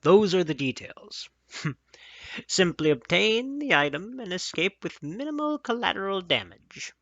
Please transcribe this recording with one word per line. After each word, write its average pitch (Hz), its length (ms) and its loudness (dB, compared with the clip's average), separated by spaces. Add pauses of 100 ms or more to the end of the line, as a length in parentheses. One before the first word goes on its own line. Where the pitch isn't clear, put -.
Those 190 320 6
are 185 100 4
the 156 100 -2
details. - 720 -6 (360)
<laughs> - 800 -12
Simply 160 440 2
obtain 220 680 0
the 285 160 0
item 151 460 0
and 208 120 -8
escape - 500 -4
with - 200 -10
minimal 294 560 -4
collateral 196 640 -2
damage. 120 800 -4